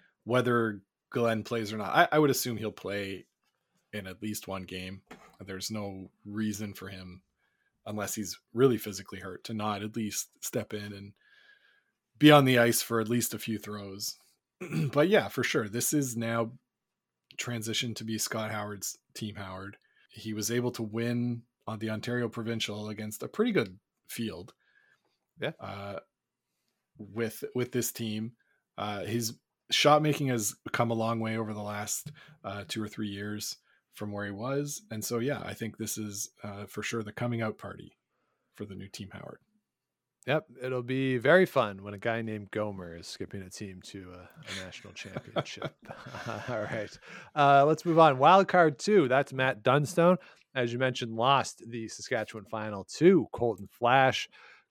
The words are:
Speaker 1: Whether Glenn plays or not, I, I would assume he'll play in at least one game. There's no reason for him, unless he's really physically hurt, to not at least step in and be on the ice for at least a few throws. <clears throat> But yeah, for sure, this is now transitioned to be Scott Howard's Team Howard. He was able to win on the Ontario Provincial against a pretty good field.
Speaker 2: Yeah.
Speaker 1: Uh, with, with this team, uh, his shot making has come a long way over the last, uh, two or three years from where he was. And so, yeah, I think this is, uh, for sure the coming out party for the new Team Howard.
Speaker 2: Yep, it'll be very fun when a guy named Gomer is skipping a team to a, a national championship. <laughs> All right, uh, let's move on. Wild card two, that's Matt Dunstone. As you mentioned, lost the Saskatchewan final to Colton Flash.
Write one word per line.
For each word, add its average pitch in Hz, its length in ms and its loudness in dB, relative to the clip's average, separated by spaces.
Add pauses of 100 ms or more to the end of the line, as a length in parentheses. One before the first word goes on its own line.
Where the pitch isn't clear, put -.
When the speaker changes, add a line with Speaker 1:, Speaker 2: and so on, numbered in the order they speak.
(240)
Speaker 1:
Whether 117 580 2 (300)
Glenn 113 320 0
plays 110 300 -4
or 107 40 -6
not, 101 160 -4
I, 170 200 6
I 156 60 4
would 147 100 6
assume 127 280 -2
he'll 107 140 -6
play 98 540 -8 (680)
in 98 140 -8
at 92 140 -12
least 107 260 -6
one 95 160 -6
game. 92 380 -10 (440)
There's 95 240 -8
no 101 400 -8 (160)
reason 104 480 -4
for 95 140 -12
him, 92 340 -14 (640)
unless 104 300 -6
he's 104 240 -8 (140)
really 120 240 6
physically 98 420 -10
hurt, 92 240 -14
to 117 100 -10
not 104 300 -4
at 107 120 -10
least 107 340 -4 (120)
step - 320 -6
in 101 200 -10
and 98 200 -14 (1040)
be 147 140 12
on 143 140 12
the 127 140 6
ice 117 220 6
for 117 180 -2
at 110 100 -2
least 120 240 0
a 107 60 -8
few 110 180 -4
throws. 101 600 -10 (420)
<clears throat> 156 320 -2
But 151 160 4
yeah, 175 200 4
for 127 160 -4
sure, 110 260 -2
this 117 240 -2
is 131 240 0
now 117 360 -2 (840)
transitioned 113 600 -6
to 110 60 -12
be 110 140 -4
Scott 110 320 -4
Howard's 104 480 -8 (160)
Team 104 220 -8
Howard. 98 420 -12 (320)
He 107 240 -10
was 104 160 -2
able 123 220 0
to 120 120 -8
win 120 600 -2 (240)
on 107 100 -6
the 110 140 -4
Ontario 120 360 -2
Provincial 107 640 -6
against 107 320 -8
a 127 60 -8
pretty 233 240 0
good 101 260 0 (300)
field. 101 460 -8 (880)
Speaker 2:
Yeah. 156 200 -4
Speaker 1:
Uh, 98 400 -10 (960)
with, 107 460 -6 (100)
with 123 180 -2
this 123 200 -2
team, 110 400 -6 (480)
uh, 101 220 -6
his 113 320 -4 (360)
shot 151 320 6
making 147 260 0
has 117 280 -2 (160)
come 117 180 2
a 117 60 0
long 113 240 0
way 110 180 -4
over 107 160 -6
the 104 80 -8
last, 104 500 -6 (320)
uh, 98 240 -8
two 110 140 -6
or 104 60 -6
three 107 220 -6
years 104 480 -8 (360)
from 104 180 -10
where 101 140 -6
he 101 60 -8
was. 139 580 -6
And 110 160 -8
so, 120 140 -2
yeah, 120 260 -2
I 95 80 -8
think 110 240 -8
this 110 220 -6
is, 101 320 -8 (120)
uh, 101 220 -12
for 107 160 -10
sure 113 220 -4
the 104 80 -10
coming 120 320 -2
out 110 160 -4
party - 380 -16 (580)
for 104 100 -10
the 98 100 -14
new 95 120 -12
Team 95 240 -14
Howard. - 280 -14 (880)
Speaker 2:
Yep, 156 180 0 (160)
it'll 127 220 -4
be 131 340 0
very 165 280 8
fun 101 380 0
when 104 100 -10
a 101 40 -10
guy 113 240 -2
named 107 300 -8
Gomer 95 460 -4
is 85 100 -14
skipping 95 360 -10
a 90 60 -16
team 95 360 -12
to 92 280 -14
a, 90 40 -18 (340)
a 95 140 -10
national 92 260 -16
championship. - 800 -10 (320)
<laughs> - 220 -12 (220)
All 110 140 -4
right, 104 260 -6 (440)
uh, 139 320 8
let's 156 200 2
move 165 120 4
on. 151 200 8
Wild 180 320 8
card 165 280 6
two, 196 300 6
that's 135 240 2
Matt 131 320 0
Dunstone. 165 540 6 (360)
As 123 200 0
you 123 60 -4
mentioned, 123 360 -2
lost 123 540 2
the 113 180 -8
Saskatchewan 110 560 -6
final 107 400 -8 (140)
to 165 340 8
Colton 110 400 -2
Flash. 127 560 4 (440)